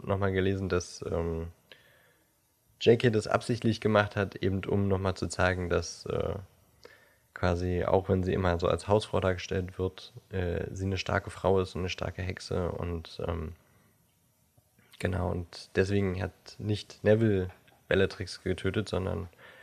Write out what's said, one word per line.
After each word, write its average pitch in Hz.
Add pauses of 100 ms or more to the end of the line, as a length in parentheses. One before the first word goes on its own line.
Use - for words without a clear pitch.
noch 98
mal 98
gelesen, 95
dass, -
ähm, 85 (1300)
J 117
K 120
das 107
absichtlich 113
gemacht 104
hat, 98
eben 95
um 101
noch 95
mal 95
zu 92
zeigen, 90
dass, 87
äh, - (1000)
quasi, 90
auch 92
wenn 95
sie 92
immer 90
so 87
als 82
Hausfrau 104
dargestellt 92
wird, - (180)
äh, 87
sie 95
eine 95
starke -
Frau 95
ist 92
und 87
eine 92
starke 85
Hexe 90
und, 85
ähm, 82 (1500)
genau, 92
und -
deswegen 95
hat 92 (260)
nicht -
Neville 104 (380)
Bellatrix -
getötet, 92
sondern 90 (340)